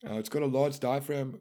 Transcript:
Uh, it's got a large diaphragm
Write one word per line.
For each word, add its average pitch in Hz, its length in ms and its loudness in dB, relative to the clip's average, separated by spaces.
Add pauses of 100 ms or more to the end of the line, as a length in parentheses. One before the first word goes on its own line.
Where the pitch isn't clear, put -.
Uh, 107 100 -6
it's 110 140 -4
got 151 120 0
a 143 60 2
large 139 320 2
diaphragm 135 600 -2